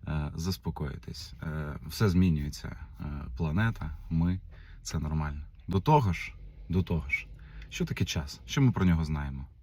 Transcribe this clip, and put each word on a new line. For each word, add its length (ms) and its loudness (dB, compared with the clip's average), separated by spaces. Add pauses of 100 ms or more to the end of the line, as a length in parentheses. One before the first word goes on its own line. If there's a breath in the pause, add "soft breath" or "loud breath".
е, 260 -2
заспокоїтись. 960 -6 (100)
Е, 440 -6
все 220 2
змінюється. 680 4 (240)
Е, 40 -8 (320)
планета, 600 0 (140)
ми, 300 2 (420 loud breath)
це 160 -4
нормально. 420 -2 (280)
До 120 4
того 320 6
ж, 200 -6 (360)
до 140 4
того 260 -2
ж, 180 -4 (440 loud breath)
що 140 -2
таке 200 0
час? 420 -4
Що 140 0
ми 120 8
про 120 2
нього 200 6
знаємо? 420 -4 (160)